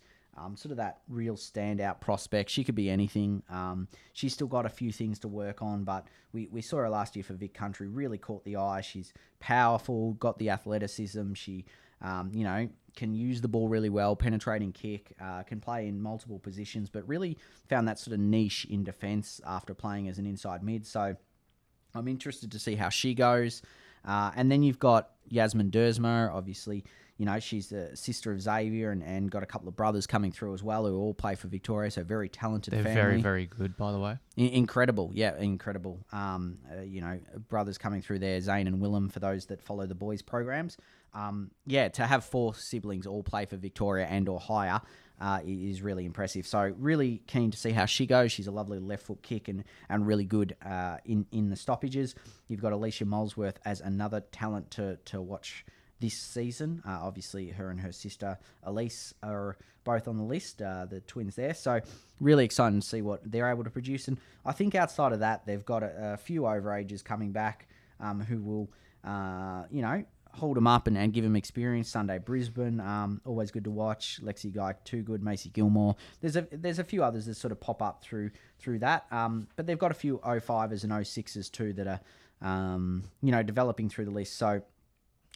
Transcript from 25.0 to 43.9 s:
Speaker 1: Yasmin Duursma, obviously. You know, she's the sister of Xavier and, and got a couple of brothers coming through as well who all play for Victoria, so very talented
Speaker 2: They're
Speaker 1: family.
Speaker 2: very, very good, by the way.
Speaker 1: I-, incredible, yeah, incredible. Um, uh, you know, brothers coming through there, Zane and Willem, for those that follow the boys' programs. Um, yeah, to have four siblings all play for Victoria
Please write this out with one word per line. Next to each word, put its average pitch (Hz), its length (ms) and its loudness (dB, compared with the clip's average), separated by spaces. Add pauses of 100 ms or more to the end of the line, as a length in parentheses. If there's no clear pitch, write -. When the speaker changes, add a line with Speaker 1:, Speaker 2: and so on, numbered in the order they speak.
Speaker 1:
Yasmin 110 420 4
Duursma, 117 640 4
obviously. 98 500 -6 (340)
You 104 80 0
know, 104 140 2
she's 104 300 -4
the 87 260 -6
sister - 380 -4
of 95 80 -4
Xavier 110 500 0
and, 95 100 -2
and 92 300 -2
got 101 100 -4
a 95 40 -6
couple - 240 -8
of 90 80 -10
brothers 107 280 2
coming 101 280 0
through 101 200 -6
as 92 80 -8
well 107 240 0
who 95 120 2
all 104 160 0
play 98 220 -2
for 92 120 -8
Victoria, 104 420 -2
so 92 140 -4
very 104 240 -2
talented 110 460 -4
Speaker 2:
They're 110 100 2
Speaker 1:
family. 110 180 4
Speaker 2:
very, 101 200 6
very 95 240 2
good, 95 320 -4
by 104 160 -2
the 98 60 -2
way. 104 180 -2 (200)
Speaker 1:
I-, 123 40 4
incredible, 123 720 4
yeah, 98 240 2
incredible. 95 600 -4 (140)
Um, 92 460 -4 (120)
uh, 90 120 -10
you 95 180 -8
know, 87 180 -4 (300)
brothers 101 300 -2
coming 101 240 -4
through 98 180 -2
there, 95 220 0
Zane 98 260 2
and 95 140 2
Willem, 101 260 2
for 98 140 -6
those 95 240 0
that - 160 -10
follow 101 240 -6
the 92 100 -6
boys' 104 260 -4
programs. 131 540 -4 (380)
Um, 101 380 -6 (140)
yeah, 135 220 4
to 117 180 -2
have 135 200 4
four 117 280 0
siblings 101 540 -6
all 101 160 -4
play 104 220 -2
for 98 100 -8
Victoria 95 520 0